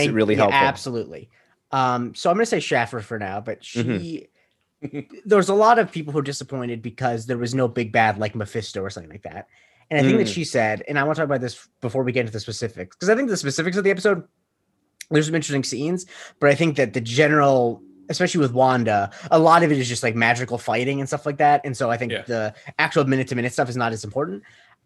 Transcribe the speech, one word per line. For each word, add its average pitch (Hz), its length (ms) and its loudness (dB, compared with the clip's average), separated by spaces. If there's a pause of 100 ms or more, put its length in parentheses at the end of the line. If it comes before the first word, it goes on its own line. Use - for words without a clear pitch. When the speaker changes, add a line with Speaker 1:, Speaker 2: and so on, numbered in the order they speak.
Speaker 1:
Thank 123 100 0
Speaker 2:
really 107 200 4
Speaker 1:
yeah, 107 80 2
Speaker 2:
helpful. 101 180 4
Speaker 1:
absolutely. 117 720 -4 (420)
Um, 123 420 0
so - 160 -2
I'm 180 60 2
gonna 226 100 2
say 196 140 0
Schaffer 120 400 -2
for 110 180 -8
now, 101 220 -6
but 110 220 -10
Speaker 2:
Mm-hmm. 117 360 -2
Speaker 1:
she, 156 300 -10 (540)
<laughs> 143 420 -14
there's 196 240 4
a 196 60 2
lot 220 240 6
of 202 140 0
people 151 200 -8
who 151 60 -2
are 143 40 0
disappointed 131 600 -8
because 117 440 -6
there 123 120 -4
was 120 160 -4
no 127 140 0
big 117 240 -4
bad 110 260 2
like 107 160 -4
Mephisto 107 480 -8
or 95 80 -8
something 101 220 -16
like - 100 -20
that. - 240 -16 (420)
And 151 120 0
I - 20 4
think 139 160 4
that 202 80 2
Speaker 2:
Mm. - 80 -6
Speaker 1:
she 175 80 -4
said, 110 460 -2
and 143 100 -2
I 139 60 0
wanna 151 100 0
talk 160 100 -2
about 139 160 -2
this - 280 -10 (120)
before 127 220 -2
we 123 80 -2
get 123 120 0
into 110 100 -6
the 110 80 -8
specifics, 107 560 -10
'cause 180 120 -2
I 220 60 4
think 254 140 0
the 196 80 -2
specifics 160 400 -4
of 202 80 -2
the 196 80 4
episode, 190 320 0 (840)
there's 151 180 4
some 160 100 -2
interesting 143 260 -2
scenes, 156 440 -4 (340)
but 143 100 6
I 139 60 6
think 160 220 2
that 123 160 0
the 127 60 -2
general, 131 800 4 (280)
especially 180 320 0
with 131 120 2
Wanda, 120 600 2 (180)
a 160 80 6
lot 165 240 8
of 156 80 2
it 143 80 2
is 123 100 -2
just, 120 140 -4
like, 113 140 0
magical 117 420 2
fighting 127 400 -2
and 135 80 -4
stuff 147 200 -6
like 143 100 -4
that. 147 280 4
And 131 120 -6
so 123 120 -2
I 117 80 0
think 117 140 -6
Speaker 3:
Yeah. 107 120 -6
Speaker 1:
the 110 320 -4 (260)
actual 156 240 2
minute 131 240 0
to 127 80 -4
minute 123 160 -2
stuff 131 160 0
is 123 80 -8
not 117 160 -2
as 107 100 -8
important. 160 400 -8 (440)